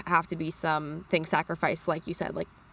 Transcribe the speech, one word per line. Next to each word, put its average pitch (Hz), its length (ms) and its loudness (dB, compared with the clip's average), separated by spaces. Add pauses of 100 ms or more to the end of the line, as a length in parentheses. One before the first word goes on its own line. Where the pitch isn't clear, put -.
have 170 200 4
to 180 80 -4
be 165 160 -4
some 156 580 -2
things 160 180 2
sacrificed, 160 600 0
like 170 180 0
you 170 80 -4
said, - 220 -4
like 160 120 -4 (260)